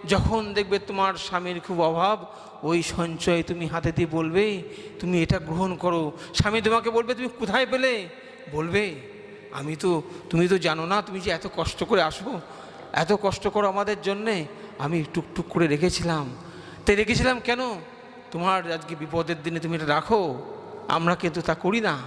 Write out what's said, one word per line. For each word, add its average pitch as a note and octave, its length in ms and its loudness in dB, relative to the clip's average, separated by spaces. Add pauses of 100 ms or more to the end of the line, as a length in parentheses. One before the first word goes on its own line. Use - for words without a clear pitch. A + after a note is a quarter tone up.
যখন G#3 460 2
দেখবে G3 240 2
তোমার F#3+ 360 0
স্বামীর F3+ 460 -4
খুব E3+ 220 0
অভাব, E3+ 500 2 (300)
ওই E3 200 2
সঞ্চয় E3+ 600 0
তুমি E3+ 240 -4
হাতে E3 260 0
দিয়ে E3+ 180 2
বলবে, E3+ 520 2 (380)
'তুমি F3 220 4
এটা E3+ 160 0
গ্রহণ E3+ 380 -2
করো।' E3 360 0 (220)
স্বামী G#3+ 260 2
তোমাকে A3+ 300 2
বলবে, A3+ 240 2
'তুমি B3 140 -4 (100)
কোথায় A#3 280 2
পেলে?' B3+ 420 0 (440)
বলবে, E3+ 420 0 (580)
'আমি D3 240 -6
তো, E3+ 260 2 (280)
তুমি E3+ 180 6
তো F#3 100 6
জানো D#3+ 280 0
না, G3+ 160 2
তুমি F#3+ 180 -8
যে F#3+ 100 -2
এত E3 160 -2 (100)
কষ্ট E3 280 -2
করে F#3+ 180 6
আসো, F#3 380 -2 (520)
এত D#3+ 200 2 (100)
কষ্ট G3 260 0
করো G#3 200 2
আমাদের G3 340 0
জন্যে, G3 440 0 (320)
আমি D#3 260 0 (100)
টুকটুক E3+ 340 -4
করে E3+ 180 4
রেখেছিলাম।' D3 680 0 (500)
তো G#3 80 8
রেখেছিলাম A#3 460 4
কেন? A#3+ 400 -2 (500)
তোমার F3 420 2
আজকে D#3+ 220 -6
বিপদের D#3 480 -2
দিনে E3 180 -2
তুমি E3 160 -2
এটা D#3 120 -2
রাখো। D#3 540 2 (460)
আমরা E3 260 4
কিন্তু E3+ 280 -2
তা - 120 2
করি G#3+ 260 2
না। E3 260 0